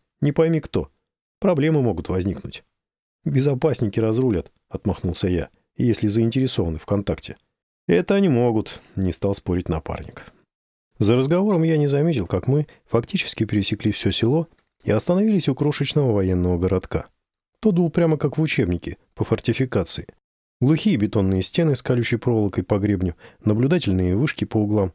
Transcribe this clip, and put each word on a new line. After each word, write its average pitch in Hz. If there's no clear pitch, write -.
Не 143
пойми 165
кто. -
Проблемы 156
могут 107
возникнуть. 92
«Безопасники 131
разрулят», 113
отмахнулся -
я, 85
«если 117
заинтересованы 113
в -
контакте». -
«Это 180
они 196
могут», 117
не 95
стал 98
спорить 90
напарник. -
За 110
разговором 170
я 160
не 147
заметил, 143
как -
мы 143
фактически -
пересекли 104
все -
село 143
и -
остановились 180
у 131
крошечного 143
военного 90
городка. 92
Тот 214
был 170
прямо 160
как 143
в 156
учебнике 95
по -
фортификации. -
Глухие 156
бетонные 98
стены 160
с -
колючей 120
проволокой 110
по 104
гребню, 95
наблюдательные 101
вышки 117
по -
углам, 104